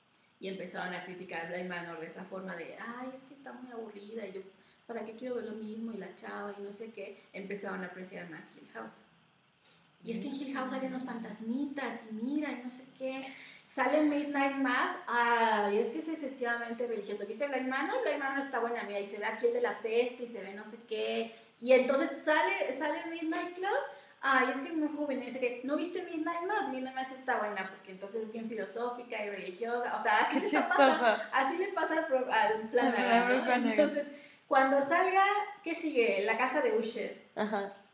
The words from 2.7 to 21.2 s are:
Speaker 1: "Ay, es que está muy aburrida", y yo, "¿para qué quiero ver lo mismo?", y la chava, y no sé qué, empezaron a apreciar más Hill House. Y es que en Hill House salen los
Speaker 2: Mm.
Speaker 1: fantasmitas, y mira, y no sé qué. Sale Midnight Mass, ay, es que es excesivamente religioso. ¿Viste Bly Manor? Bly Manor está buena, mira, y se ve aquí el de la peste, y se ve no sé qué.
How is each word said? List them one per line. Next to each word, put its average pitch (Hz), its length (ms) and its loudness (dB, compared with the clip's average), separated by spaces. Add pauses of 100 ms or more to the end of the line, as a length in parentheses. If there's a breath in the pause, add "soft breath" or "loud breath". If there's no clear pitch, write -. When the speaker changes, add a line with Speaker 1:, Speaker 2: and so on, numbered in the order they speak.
Speaker 1:
"Ay, 240 360 -10
es - 80 -18
que - 120 -20
está 247 200 -16
muy 247 180 -14
aburrida", 214 540 -10
y 190 80 -12
yo, 190 60 -8 (460 soft breath)
"¿para 226 200 -8
qué 226 100 -12
quiero 254 200 -6
ver 214 80 -4
lo 214 80 -8
mismo?", 220 400 -6
y 196 40 -8
la 185 180 -10
chava, 202 440 -8
y 202 40 -10
no 202 120 -8
sé 226 180 -12
qué, 202 400 -12
empezaron 190 500 -6
a 180 40 -6
apreciar 180 420 -12
más 165 140 -14 (120)
Hill 147 200 -20
House. 226 160 -12 (1120 soft breath)
Y 226 80 -6
es 208 60 -4
que 277 100 -6
en - 60 -6
Hill 277 200 -6
House 254 160 -4
salen 262 220 -4
los 254 120 -6
Speaker 2:
Mm. - 20 -8
Speaker 1:
fantasmitas, 233 920 -6 (100)
y 220 40 -6
mira, 277 380 -2
y 247 100 -8
no 247 80 -10
sé - 140 -14 (140)
qué. 262 200 -4 (480 loud breath)
Sale 277 360 4
Midnight 285 560 2
Mass, 269 380 2 (120)
ay, 226 680 4
es 233 120 2
que 311 80 -4
es 311 100 -6
excesivamente 240 760 -2
religioso. 208 400 -4
¿Viste 226 220 -4
Bly 262 140 -2
Manor? 302 420 0
Bly 294 140 2
Manor 277 260 -2
está 240 160 -2
buena, 233 240 -2
mira, 202 160 -4
y 202 60 -4
se 208 120 -8
ve 208 60 -6
aquí 226 220 0
el 233 80 4
de 240 80 0
la 208 180 -2
peste, 240 440 0
y - 40 -6
se 220 140 -10
ve 190 120 -10
no 214 100 -12
sé 220 140 -14 (100)
qué. 226 460 -2 (260 loud breath)